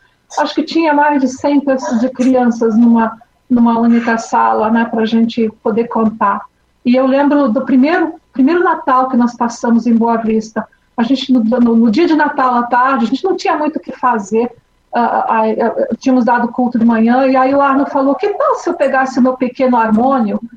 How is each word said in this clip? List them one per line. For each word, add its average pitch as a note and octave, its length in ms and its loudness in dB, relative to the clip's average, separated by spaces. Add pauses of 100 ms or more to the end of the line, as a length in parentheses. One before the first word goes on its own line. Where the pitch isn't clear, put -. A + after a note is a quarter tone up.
(400)
Acho D4 160 -4
que D#4 80 -2
tinha D#4+ 300 0
mais D4 280 2
de C4 60 2
cem C#4+ 320 -2
pessoas, C4 420 0
de B3+ 80 0
crianças A#3+ 680 0
numa, A#3 420 2 (320)
numa A#3 300 2
única A#3 380 2
sala, A3+ 520 0
né, A#3 160 2
pra A3+ 200 -2
gente A3+ 440 0 (140)
poder A#3 240 -2
contar. G#3+ 540 -2 (420)
E B3 120 2
eu C4 120 2
lembro C#4 400 2
do A#3+ 140 0
primeiro, D#4 540 0 (180)
primeiro E4 300 2
Natal C#4 440 0
que B3+ 80 -4
nós A#3+ 200 0
passamos A#3 520 -2
em A#3 80 2
Boa A#3 220 2
Vista. A3 500 -4 (300)
A A#3 60 -2
gente, C4 280 -2
no, B3 120 2
no, A#3 320 2
no A3+ 160 4
dia D#4+ 140 2
de D#4+ 100 2
Natal C#4+ 400 0
à A#3+ 80 0
tarde, B3 420 0
a - 20 -2
gente A#3 160 -4
não F#4 140 -2
tinha F#4 180 -2
muito D4+ 220 -4
o - 20 -8
que - 120 -12
fazer. A3+ 600 -2 (420)
Ah, - 340 0
ah, A3 140 0
ah, A3 580 -2
tínhamos B3+ 260 0
dado A#3 220 0
culto A#3+ 320 -4
de A3+ 60 2
manhã, A#3 420 2
e C4 80 2
aí C4 180 2
o C#4 80 2
Arno C#4 240 0
falou, C#4 300 0
"Que G#4 140 -2
tal C#5 260 -2
se - 140 -6
eu - 40 -2
pegasse C4 460 -2
o - 20 2
meu B3+ 160 2
pequeno B3 400 0
harmônio A3 640 0 (180)